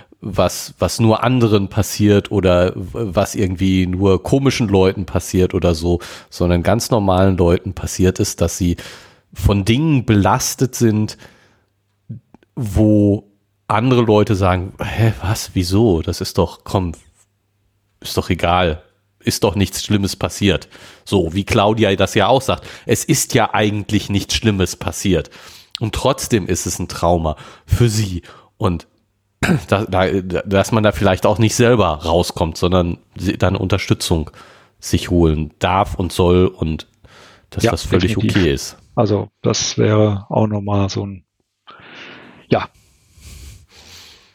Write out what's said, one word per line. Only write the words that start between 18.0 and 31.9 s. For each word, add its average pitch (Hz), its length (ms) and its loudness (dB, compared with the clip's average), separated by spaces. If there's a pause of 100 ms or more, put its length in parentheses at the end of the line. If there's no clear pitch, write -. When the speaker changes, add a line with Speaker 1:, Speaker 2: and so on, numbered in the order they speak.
Speaker 1:
doch - 120 -2
egal. 87 520 0 (380)
Ist - 240 -4
doch 101 120 2
nichts - 280 -2
Schlimmes 98 320 -2
passiert." 92 540 -2 (340)
So, 85 300 -2
wie 98 100 -2
Claudia 107 520 2
das 95 200 0
ja 98 120 2
auch 131 140 4
sagt. - 240 -4 (200)
Es - 180 -2
ist - 300 -2
ja 113 200 2
eigentlich 104 560 -2
nichts 101 260 -2
Schlimmes 98 400 0
passiert. 87 540 -2 (500)
Und 110 140 -6
trotzdem 120 540 -2
ist - 180 -4
es - 140 -6
ein 90 80 -8
Trauma 82 480 0 (300)
für 120 240 2
sie. 101 320 -4 (360)
Und 90 300 -4 (540)
<clears throat> - 260 0
da, 104 180 0
da, 92 220 0 (140)
dass 92 500 -2
man 110 120 0
da 104 80 4
vielleicht 95 340 0
auch 104 140 2
nicht 110 160 2
selber 117 320 4 (180)